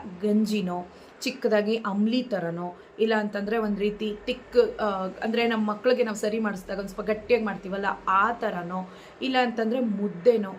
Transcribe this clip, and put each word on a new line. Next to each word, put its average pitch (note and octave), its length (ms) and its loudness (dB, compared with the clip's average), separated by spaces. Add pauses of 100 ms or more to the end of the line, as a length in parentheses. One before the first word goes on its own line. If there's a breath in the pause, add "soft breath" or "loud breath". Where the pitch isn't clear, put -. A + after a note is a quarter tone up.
(220)
ಗಂಜಿನೋ, G3+ 640 2 (340 loud breath)
ಚಿಕ್ಕದಾಗಿ G#3+ 560 0
ಅಂಬ್ಲಿ A3 460 0
ಥರನೋ, F3 520 -4 (240 loud breath)
ಇಲ್ಲ A3 160 2
ಅಂತಂದ್ರೆ G#3 440 -2
ಒಂದ್ G#3 220 -2
ರೀತಿ G#3 440 -2
ತಿಕ್, B3 560 2
ಆ, A3 40 0 (380)
ಅಂದ್ರೆ A3+ 260 2
ನಮ್ A3 180 2
ಮಕ್ಳಿಗೆ A#3+ 360 2
ನಾವ್ A3 140 -2
ಸರಿ G#3+ 220 0
ಮಾಡಿಸ್ದಾಗ G3 400 -4
ಒಂದ್ G3 100 -6
ಸ್ವಲ್ಪ G#3+ 220 -6
ಗಟ್ಟಿಯಾಗಿ A3 340 2
ಮಾಡ್ತೀವಲ್ಲ, G3 420 -4 (220)
ಆ G3 240 4
ಥರನೋ, F#3 580 -4 (320 loud breath)
ಇಲ್ಲ C4 200 0
ಅಂತಂದ್ರೆ A3+ 380 0
ಮುದ್ದೆನೋ, G3+ 800 2